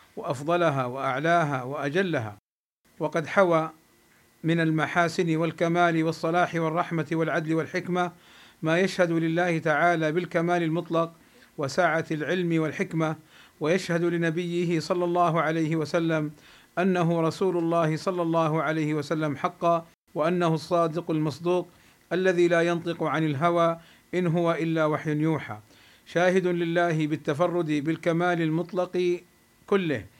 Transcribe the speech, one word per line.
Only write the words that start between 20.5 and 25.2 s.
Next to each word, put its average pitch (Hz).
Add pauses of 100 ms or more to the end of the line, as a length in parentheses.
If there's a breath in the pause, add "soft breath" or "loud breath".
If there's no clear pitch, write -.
الصادق 165
المصدوق 165 (460 soft breath)
الذي 180
لا 170
ينطق 170
عن 156
الهوى 165 (340 loud breath)
إن 180
هو 170
إلا 165
وحي 151
يوحى، 151 (480 loud breath)